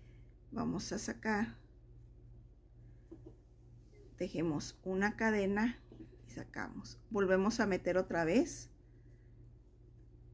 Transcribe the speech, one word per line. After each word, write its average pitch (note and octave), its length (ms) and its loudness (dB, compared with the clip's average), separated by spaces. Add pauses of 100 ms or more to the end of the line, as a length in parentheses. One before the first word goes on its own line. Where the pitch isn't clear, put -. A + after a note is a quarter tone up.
(500)
Vamos - 420 -2
a G3 60 -4
sacar. A3+ 600 -2 (2500)
Tejemos D3+ 680 -2
una F#3+ 340 0
cadena G#3+ 640 2 (480)
y - 40 -20
sacamos. - 680 -10 (100)
Volvemos G3 500 4
a G#3+ 60 6
meter F3+ 320 2
otra E3+ 260 2
vez G#3+ 460 4 (1600)